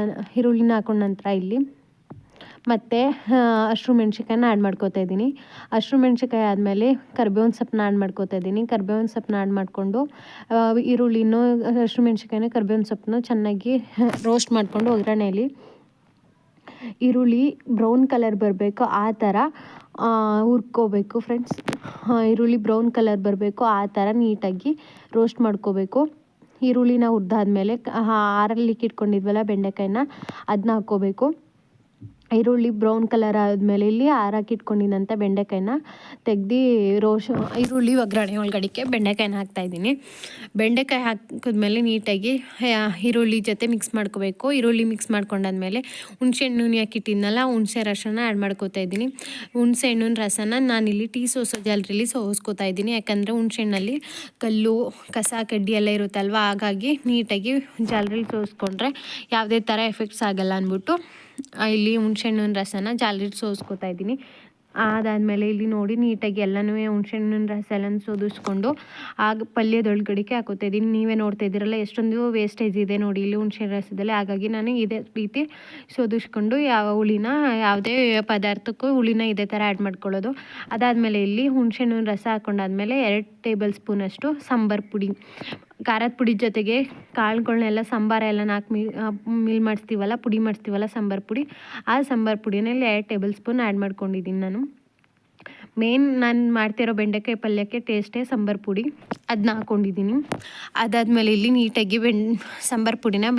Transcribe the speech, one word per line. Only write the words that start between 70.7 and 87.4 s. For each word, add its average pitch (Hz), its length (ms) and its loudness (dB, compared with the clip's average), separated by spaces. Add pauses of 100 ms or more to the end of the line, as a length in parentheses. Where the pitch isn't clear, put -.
ನೀವೇ 220 260 0
ನೋಡ್ತಾ 208 260 -2
ಇದ್ದೀರಲ್ಲ 208 380 -2
ಎಷ್ಟೊಂದು 226 400 -2 (100)
ವೇಸ್ಟೇಜ್ 208 480 -2
ಇದೆ 202 200 -2
ನೋಡಿ 202 220 -2
ಇಲ್ಲಿ 208 160 0
ಹುಣಸೆ 208 240 -4 (100)
ರಸದಲ್ಲಿ, 202 420 -4
ಹಾಗಾಗಿ 202 380 -4
ನಾನು 226 180 -2 (100)
ಇದೇ 220 140 -4 (220)
ರೀತಿ 269 240 -2 (500)
ಸೋದಿಸ್ಕೊಂಡು 220 640 -2 (140)
ಯಾವ 208 260 2
ಹುಳಿನ, 214 320 0 (360)
ಯಾವುದೇ 202 300 0 (360)
ಪದಾರ್ಥಕ್ಕೂ 208 560 -2 (100)
ಹುಳಿನ 226 340 2
ಇದೇ 202 220 -2
ಥರ 214 160 -2
ಆ್ಯಡ್ 196 160 -2
ಮಾಡ್ಕೊಳ್ಳೋದು. 196 460 -4 (440)
ಅದಾದ್ಮೇಲೆ 226 520 2
ಇಲ್ಲಿ 226 180 0 (100)
ಹುಣಸೆ 233 280 2
ಹಣ್ಣಿನ 226 280 2
ರಸ 202 220 -4
ಹಾಕ್ಕೊಂಡಾದ್ಮೇಲೆ 202 640 -2 (100)
ಎರಡು 208 200 0 (200)
ಟೇಬಲ್ 208 320 0
ಸ್ಪೂನಷ್ಟು 202 480 -4 (200)
ಸಾಂಬಾರು 214 440 0
ಪುಡಿ, 196 180 -2 (800)
ಖಾರದ 226 280 0
ಪುಡಿ 233 160 2 (100)
ಜೊತೆಗೆ 220 320 0 (440)
ಕಾಳುಗಳ್ನೆಲ್ಲ 220 640 0 (100)